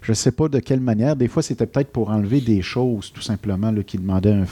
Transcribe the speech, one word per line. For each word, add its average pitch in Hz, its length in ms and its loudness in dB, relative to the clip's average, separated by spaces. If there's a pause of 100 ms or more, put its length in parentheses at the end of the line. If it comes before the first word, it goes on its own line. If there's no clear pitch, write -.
Je 113 100 0
sais 110 180 0
pas 156 180 0
de 139 100 0
quelle 131 220 0
manière. 123 360 2
Des 123 100 2
fois, 131 160 0
c'était 120 220 -4
peut-être 139 240 -2
pour 110 220 -2
enlever 107 320 2
des 110 180 2
choses, 120 540 -2
tout - 80 -14
simplement, 101 480 -2
là, 107 120 0
qui - 140 -8
demandaient 95 360 2
un, 98 200 2